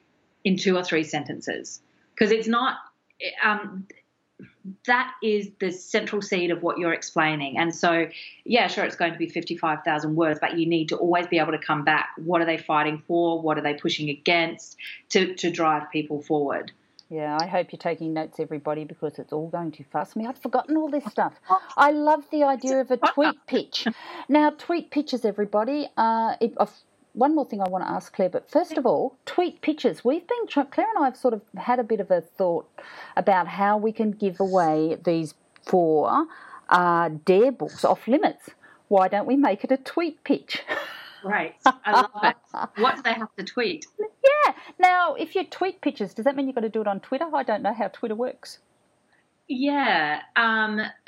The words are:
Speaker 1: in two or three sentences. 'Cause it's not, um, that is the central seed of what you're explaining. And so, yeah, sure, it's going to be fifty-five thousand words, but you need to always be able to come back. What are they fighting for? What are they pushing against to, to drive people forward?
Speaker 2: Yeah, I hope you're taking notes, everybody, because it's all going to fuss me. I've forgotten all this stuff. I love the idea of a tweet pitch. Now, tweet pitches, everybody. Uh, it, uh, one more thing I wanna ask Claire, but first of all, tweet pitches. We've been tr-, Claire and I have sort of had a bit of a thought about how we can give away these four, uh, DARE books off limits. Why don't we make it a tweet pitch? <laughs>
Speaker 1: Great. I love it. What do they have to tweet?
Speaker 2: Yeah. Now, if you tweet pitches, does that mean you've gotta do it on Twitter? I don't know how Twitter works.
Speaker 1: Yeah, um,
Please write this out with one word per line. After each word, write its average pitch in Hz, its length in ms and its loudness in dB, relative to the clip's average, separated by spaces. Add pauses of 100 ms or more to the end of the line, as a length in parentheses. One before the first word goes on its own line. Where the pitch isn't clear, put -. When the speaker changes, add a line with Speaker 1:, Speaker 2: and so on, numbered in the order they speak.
(440)
Speaker 1:
in 190 120 4
two 185 220 2
or 170 60 -2
three 160 200 0
sentences. - 760 -8 (340)
'Cause 208 140 4
it's 220 180 2
not, 240 280 0 (680)
um, 202 420 -2 (1000)
that 247 260 0 (100)
is 208 280 0 (100)
the 185 100 -2
central 214 500 -4
seed 175 300 -2
of 165 120 -2
what 170 160 -2
you're 170 140 0
explaining. 151 640 -2
And 165 160 0
so, 165 340 2 (360)
yeah, 220 220 2
sure, 185 180 -2
it's - 120 -4
going 170 160 0
to 160 60 -12
be 165 100 -4
fifty-five 165 560 -4
thousand 156 320 0
words, 156 240 2
but 165 180 -2
you 165 80 2
need 165 220 0
to 160 80 -2
always 175 300 2
be 170 120 0
able 160 140 2
to 151 60 -2
come 147 260 -2
back. 151 320 2
What 170 240 0
are 170 40 2
they 165 120 0
fighting 151 500 0
for? 170 340 0
What 156 180 0
are 147 40 -6
they 147 120 0
pushing 151 340 -4
against 170 680 -2 (340)
to, 185 260 2
to 175 140 -2
drive 156 400 0
people 151 320 -6
forward? 143 500 -2 (380)
Speaker 2:
Yeah, 151 300 -6
I 170 60 0
hope 175 240 -2
you're 170 80 -14
taking 165 360 -4
notes, 156 260 -6
everybody, 151 440 -6
because 156 340 -10
it's - 140 -12
all 156 160 -6
going 170 240 -6
to 143 120 -16
fuss - 320 -6
me. 220 100 -6
I've 254 120 -10
forgotten - 380 -2
all 311 120 0
this 277 160 -2
stuff. 208 300 -2 (420)
I 285 160 8
love 294 400 2
the 302 120 2
idea 262 360 2
of 254 100 -2
a 254 60 2
tweet 294 400 2 (100)
pitch. - 400 -2 (420)
Now, 302 220 6
tweet 311 400 -4
pitches, 285 340 -2
everybody. 214 720 -2
Uh, 226 440 2
it, 233 160 0
uh, 202 100 2 (460)
one 285 240 2
more 269 80 2
thing 208 160 -6
I 190 80 0
wanna 185 160 -4
ask - 280 -6
Claire, 185 180 2
but - 200 -6
first 320 260 0
of 262 100 0
all, 202 380 2
tweet - 360 -2
pitches. 269 440 -2
We've 311 220 0
been 480 220 -2
tr-, 285 140 0
Claire 330 340 -2
and - 20 0
I 302 60 2
have 254 120 0
sort 247 160 0
of 208 100 -6 (140)
had 247 220 0
a 240 60 2
bit 214 160 0
of 185 100 -2
a 175 100 4
thought 170 480 -2 (480)
about 180 300 4
how 202 300 2
we 214 160 0
can 214 180 0
give 196 300 -2
away 160 640 2
these 165 300 0 (300)
four, 170 600 4 (420)
uh, 170 420 4 (140)
DARE 214 280 6
books - 320 -8
off - 240 2
limits. - 420 0 (380)
Why 190 180 4
don't 202 200 0
we 247 100 2
make 233 260 2
it 240 80 -2
a 262 60 2
tweet 311 480 -4
pitch? - 420 -2
<laughs> - 560 -10
Speaker 1:
Great. 190 320 -4 (100)
I 254 280 2
love - 180 6 (140)
it. - 580 -2
What - 140 2
do 269 60 -16
they 226 100 0
have 226 240 -6
to 190 80 -8
tweet? 180 420 -4 (120)
Speaker 2:
Yeah. 539 540 2 (280)
Now, 359 340 4
if - 220 -6
you 370 80 -2
tweet - 360 -6
pitches, - 340 -6
does 220 100 -6
that 277 100 2
mean 269 120 -4
you've 262 100 -4
gotta 226 120 -2
do 220 120 -4
it 208 80 -2
on 196 100 -2
Twitter? 269 340 -4
I 277 120 -2
don't 208 180 -2
know 196 100 -2
how 214 160 -4
Twitter 214 280 -8
works. - 420 -8 (880)
Speaker 1:
Yeah, 247 720 0 (160)
um, 220 440 0 (280)